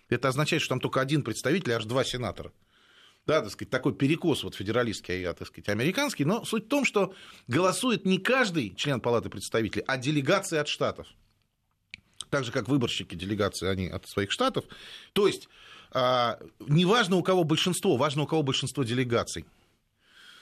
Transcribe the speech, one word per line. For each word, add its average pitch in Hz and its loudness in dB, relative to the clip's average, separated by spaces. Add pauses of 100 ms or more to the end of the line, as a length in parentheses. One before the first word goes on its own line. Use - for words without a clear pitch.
это 123 0
означает, 147 2
что - -2
там 127 0
только 135 0
один 139 2
представитель, 127 0
аж 113 -2
два 123 2
сенатора. 104 -6 (760)
Да, 147 4
так 107 -8
сказать, - -10
такой 127 2
перекос 151 2
вот 92 -8
федералистский, 101 -2
а, 85 -2
так - -12
сказать, - -12
американский. 147 0
Но 226 0
суть 220 -2
в - -20
том, 285 2
что 202 0 (340)
голосует 185 2
не 185 4
каждый 185 0
член 135 -2
Палаты 113 0
представителей, 104 -2
а 135 -2
делегации 151 0
от 147 -2
штатов. - -4 (1200)
Так 143 0
же, 117 -6
как 120 -4
выборщики, 117 0
делегации, 95 -2
они 95 -2
от - -10
своих - -2
штатов. 247 -2 (480)
То 196 4
есть, - -2 (440)
а, 123 2 (200)
не 147 2
важно, 190 4
у 170 2
кого 185 4
большинство, 160 2
важно, 143 2
у 135 -4
кого 160 2
большинство 135 0
делегаций. 117 0 (960)